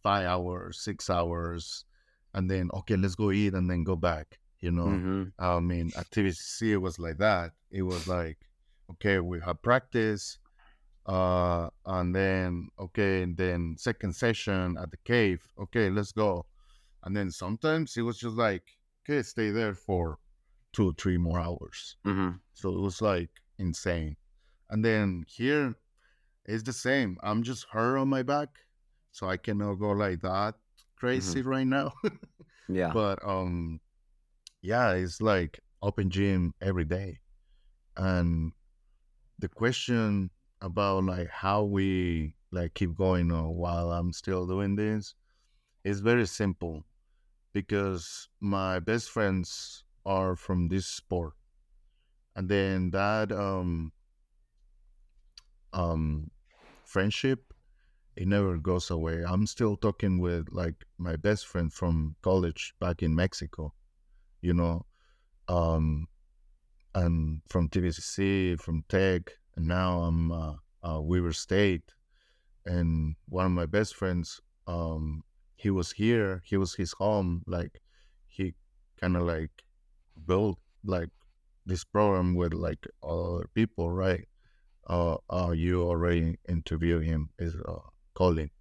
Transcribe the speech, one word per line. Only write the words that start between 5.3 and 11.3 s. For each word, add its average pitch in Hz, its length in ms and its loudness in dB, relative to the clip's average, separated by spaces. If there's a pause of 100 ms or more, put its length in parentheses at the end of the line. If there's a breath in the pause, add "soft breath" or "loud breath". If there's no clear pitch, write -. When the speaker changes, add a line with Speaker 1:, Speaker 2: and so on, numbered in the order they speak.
Speaker 1:
I 87 220 2
mean, 85 360 -2
at 85 140 -8
T 107 120 0
V 95 100 4
C - 100 -10
C, 113 300 -2
it 95 100 2
was 90 160 -4
like 82 200 -6
that. 92 340 2 (180)
It 95 120 -4
was 90 260 -2
like, 85 300 -4 (540)
"Okay, 98 280 2
we 87 200 -4
have 87 220 -6
practice, 113 760 0 (680 soft breath)
uh, 90 640 2 (160)